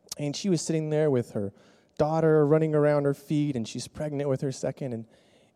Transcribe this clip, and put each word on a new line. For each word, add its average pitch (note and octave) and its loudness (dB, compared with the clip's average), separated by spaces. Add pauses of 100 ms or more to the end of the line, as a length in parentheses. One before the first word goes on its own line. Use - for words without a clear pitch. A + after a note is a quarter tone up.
(180)
and D3 -6
she G3+ -4
was E3 2
sitting D#3 -4
there D3+ 2
with B2 0
her G2+ -6 (440)
daughter D#3 4
running D#3 2
around D3 2
her C#3+ 2
feet, D3 -2
and A2+ -6
she's - -12
pregnant D3 -6
with C3 -2
her C#3 -4
second. C3 -8
And, A2+ -10 (500)